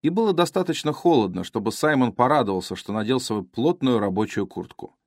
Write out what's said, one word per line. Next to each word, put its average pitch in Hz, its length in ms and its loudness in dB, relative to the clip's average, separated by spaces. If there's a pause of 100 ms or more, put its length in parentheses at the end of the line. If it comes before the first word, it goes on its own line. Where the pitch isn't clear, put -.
И 147 60 2
было 202 240 2
достаточно 165 600 0
холодно, 104 520 2
чтобы 107 280 -4
Саймон 135 400 2
порадовался, 113 600 0
что - 180 -10
надел 110 280 0
свою 107 240 -4
плотную 131 540 0
рабочую 101 480 -2
куртку. - 500 -14 (100)